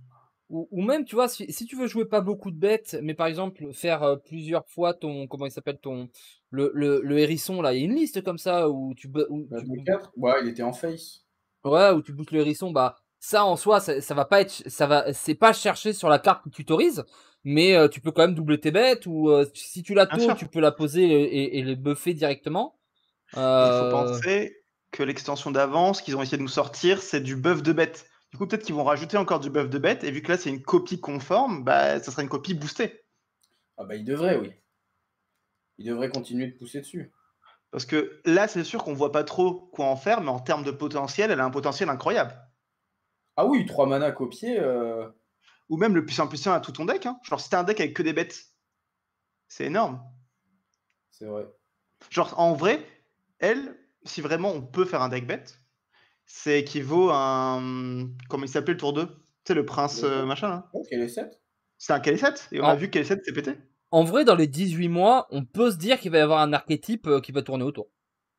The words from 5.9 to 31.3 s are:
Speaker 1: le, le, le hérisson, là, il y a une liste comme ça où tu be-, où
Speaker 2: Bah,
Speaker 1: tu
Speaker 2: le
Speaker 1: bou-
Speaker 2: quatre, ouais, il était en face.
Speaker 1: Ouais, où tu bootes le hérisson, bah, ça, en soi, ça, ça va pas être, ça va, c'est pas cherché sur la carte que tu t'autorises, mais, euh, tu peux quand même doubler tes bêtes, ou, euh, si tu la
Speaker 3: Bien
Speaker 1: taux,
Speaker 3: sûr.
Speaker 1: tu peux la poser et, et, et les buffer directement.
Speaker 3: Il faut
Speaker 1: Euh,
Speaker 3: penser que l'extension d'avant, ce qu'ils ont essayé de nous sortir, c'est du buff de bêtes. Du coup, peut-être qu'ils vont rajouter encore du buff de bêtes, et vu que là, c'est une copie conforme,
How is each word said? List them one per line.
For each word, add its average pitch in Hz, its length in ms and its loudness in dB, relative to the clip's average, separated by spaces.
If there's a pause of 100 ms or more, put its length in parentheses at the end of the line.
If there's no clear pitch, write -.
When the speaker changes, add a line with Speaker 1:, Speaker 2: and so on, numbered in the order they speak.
Speaker 1:
le, 139 240 0
le, 143 300 2
le 143 160 2
hérisson, 165 420 0
là, 131 120 2
il 127 60 0
y - 20 -2
a 151 40 -2
une 226 100 0
liste 285 280 -2
comme 180 140 -4
ça 175 320 0
où 131 260 -6
tu 139 140 -20
be-, 147 200 0
où 147 200 -8
Speaker 2:
Bah, 117 100 -8
Speaker 1:
tu 123 60 -12
Speaker 2:
le 127 140 -8
Speaker 1:
bou- 139 40 -14
Speaker 2:
quatre, 190 320 -2
ouais, 123 180 2 (100)
il 117 60 -2
était 120 140 -8
en 123 80 -2
face. 165 540 -10 (400)
Speaker 1:
Ouais, 180 260 6
où 156 100 4
tu 147 120 -12
bootes 147 180 -12
le 156 100 2
hérisson, 151 300 -2
bah, 127 240 2 (240)
ça, 208 240 2
en 190 140 4
soi, 202 240 4
ça, 139 180 -2
ça 143 140 -6
va 139 100 2
pas 196 160 6
être, 196 120 2 (180)
ça - 180 0
va, 151 240 4
c'est - 240 -2
pas 226 160 8
cherché 214 400 0
sur 180 180 -2
la 143 100 8
carte - 240 4
que 147 60 -12
tu 147 140 -16
t'autorises, 180 400 2 (400)
mais, 160 320 4
euh, 151 140 8
tu 139 100 -14
peux 156 120 -6
quand 160 100 4
même 175 140 6
doubler 151 260 0
tes 156 100 0
bêtes, 240 360 4
ou, 156 220 2
euh, 143 160 8 (100)
si - 280 -12
tu 202 100 -6
la 196 120 8
Speaker 3:
Bien 160 140 -4
Speaker 1:
taux, 233 60 4
Speaker 3:
sûr. 226 120 4
Speaker 1:
tu 147 100 -10
peux 165 140 -2
la 151 100 6
poser 156 320 0
et, 151 200 6
et, 139 360 -2
et 131 40 -4
les 131 120 -4
buffer 143 380 -2
directement. 156 680 -4 (540)
Speaker 3:
Il - 20 -10
faut 131 60 -8
Speaker 1:
Euh, 127 500 4
Speaker 3:
penser 123 640 0 (360)
que - 120 -6
l'extension 139 480 -6
d'avant, 143 440 4
ce - 80 -10
qu'ils 135 120 -4
ont 135 60 -2
essayé 131 160 -4
de 135 60 -2
nous 135 40 -6
sortir, 185 540 0
c'est - 180 -4
du 131 160 -6
buff 151 280 0
de 160 100 2
bêtes. 160 320 0 (260)
Du 131 60 -20
coup, 190 100 -6
peut-être 214 160 -4
qu'ils 156 120 -6
vont 147 100 0
rajouter 151 320 0
encore 175 240 0
du 139 80 -6
buff 135 200 -2
de 135 80 -4
bêtes, 175 280 0
et 143 60 -4
vu 147 100 -6
que 170 100 -4
là, 180 60 2
c'est 165 120 -6
une 135 120 -6
copie 175 400 0
conforme, 156 600 -2